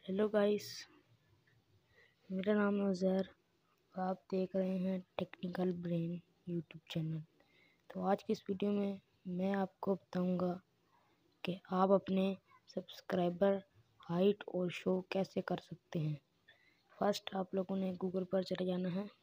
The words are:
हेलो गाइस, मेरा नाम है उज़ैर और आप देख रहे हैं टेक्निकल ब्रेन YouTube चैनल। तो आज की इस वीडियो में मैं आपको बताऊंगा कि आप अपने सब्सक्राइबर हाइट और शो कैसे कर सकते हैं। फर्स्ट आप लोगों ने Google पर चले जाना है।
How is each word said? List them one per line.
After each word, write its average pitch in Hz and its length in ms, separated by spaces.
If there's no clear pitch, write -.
हेलो 208 160
गाइस, 208 360
मेरा 190 220
नाम 202 260
है 202 60
उज़ैर 190 420
और 185 60
आप 185 300
देख 185 260
रहे 190 220
हैं 185 200
टेक्निकल 180 540
ब्रेन 175 480
YouTube 170 420
चैनल। 160 320
तो 185 160
आज 196 160
की - 100
इस 208 160
वीडियो 202 240
में 202 280
मैं 185 240
आपको 196 420
बताऊंगा 180 580
कि 185 140
आप 190 180
अपने 190 460
सब्सक्राइबर 185 880
हाइट 185 440
और 180 160
शो 185 300
कैसे 190 280
कर 180 180
सकते - 400
हैं। 151 220
फर्स्ट - 380
आप 190 180
लोगों 190 220
ने 190 160
Google 185 280
पर 190 100
चले 185 240
जाना 185 220
है। 196 200